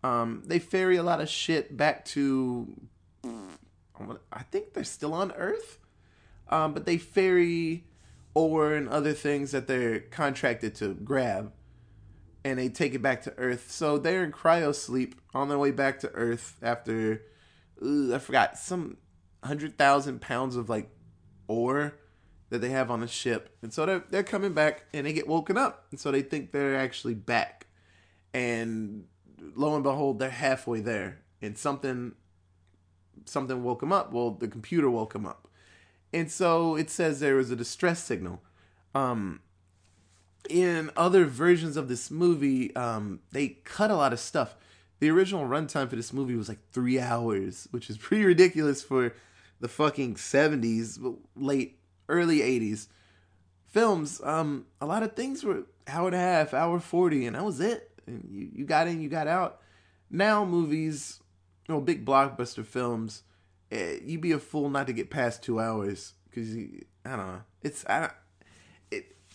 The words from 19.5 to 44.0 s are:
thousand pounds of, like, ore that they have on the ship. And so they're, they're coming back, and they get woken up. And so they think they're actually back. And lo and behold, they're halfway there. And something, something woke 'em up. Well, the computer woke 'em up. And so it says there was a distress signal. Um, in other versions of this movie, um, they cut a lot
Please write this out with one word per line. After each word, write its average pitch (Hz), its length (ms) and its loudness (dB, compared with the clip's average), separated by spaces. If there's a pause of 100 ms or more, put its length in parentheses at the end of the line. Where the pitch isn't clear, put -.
thousand 139 440 4
pounds 123 340 -2
of, 117 140 -4
like, 110 200 -2 (600)
ore 131 500 0 (520)
that 120 80 -2
they 123 100 -2
have 131 200 0
on 117 120 -2
the 117 60 -6
ship. - 540 -4
And 113 120 -12
so 156 120 -2
they're, 185 240 0
they're 196 140 0
coming 196 300 -2
back, 151 400 2
and 143 120 -4
they 151 60 -2
get 156 160 -4
woken 160 300 0
up. - 340 -2
And 139 80 -14
so 147 100 -4
they 139 120 2
think 139 320 -6
they're 139 240 0
actually 123 380 -4
back. 107 520 -2 (680)
And 113 720 -4 (500)
lo 151 200 2
and 143 80 0
behold, 139 360 0
they're 131 100 -2
halfway 131 500 -2
there. 101 400 -6 (220)
And 104 160 -8
something, 131 560 -4 (1120)
something 127 380 -4
woke 120 200 -2
'em 160 100 0
up. - 180 0
Well, 120 200 0
the 110 160 -6
computer 135 420 0
woke 113 260 -2
'em 107 100 -6
up. - 220 -14 (640)
And 165 200 -2
so 165 440 4
it 156 140 -2
says 156 300 0
there 139 160 4
was 127 160 2
a 123 40 -2
distress 170 480 -2
signal. 87 380 -6 (540)
Um, 120 460 -2 (1080)
in 165 480 2
other 180 280 6
versions 156 520 4
of 139 100 -2
this 123 220 -6
movie, 143 680 2
um, 110 440 -4 (120)
they 139 320 -4
cut 214 280 0
a 202 40 2
lot 139 160 4